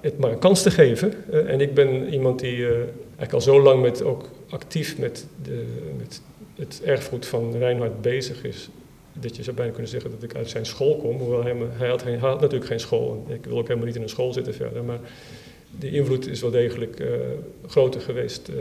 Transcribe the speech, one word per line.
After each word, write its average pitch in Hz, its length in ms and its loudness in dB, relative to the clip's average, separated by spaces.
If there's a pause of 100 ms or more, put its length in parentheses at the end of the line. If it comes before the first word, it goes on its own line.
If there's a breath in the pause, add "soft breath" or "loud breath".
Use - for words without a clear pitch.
het 143 160 -4
maar 131 140 2
een 117 80 -4
kans 185 220 6
te 185 100 6
geven. 156 420 6 (180)
Eh, 151 180 4
en 135 120 2
ik 139 120 2
ben 131 400 4
iemand 127 260 2
die, 123 160 -4 (120)
eh, 120 40 4 (360)
eigenlijk - 260 -8
al 127 80 2
zo 135 200 10
lang 131 200 10
met, 123 220 2
ook - 260 -4 (200)
actief - 480 -6
met - 280 -6 (180)
de, 120 200 -6 (340)
met - 240 -12 (340)
het - 300 -12
erfgoed 127 400 -2
van 117 320 -4
Reinhardt 120 440 0
bezig 127 420 -2
is, - 260 -10 (500)
dat 120 160 -8
je 120 80 -12
zou 123 120 -8
bijna 120 160 -2
kunnen 113 200 -8
zeggen 120 200 -8
dat 110 120 -12
ik 117 120 -10
uit 117 140 -6
zijn 110 160 -6
school 143 300 2
kom. 120 220 -2
Hoewel 120 260 0
hij 123 100 -2
me, 120 180 -4
hij 120 180 -2
had, 123 140 0
hij 120 140 -2
had 131 240 0
natuurlijk 139 280 0
geen 117 100 -2
school 117 500 -2
en 127 60 -6
ik - 100 -12
wil 120 120 -4
ook 117 100 -2
helemaal 117 200 -2
niet 113 80 -6
in 113 60 -6
een 110 80 -8
school 127 240 -2
zitten 117 200 -4
verder. 120 300 -8
Maar 120 160 -6 (800 loud breath)
de 135 120 -8
invloed 131 360 0
is 127 140 -8
wel 120 100 0
degelijk, 117 480 0
eh, 71 80 -4 (600)
groter 131 340 2
geweest, - 460 -6
eh, 151 140 -8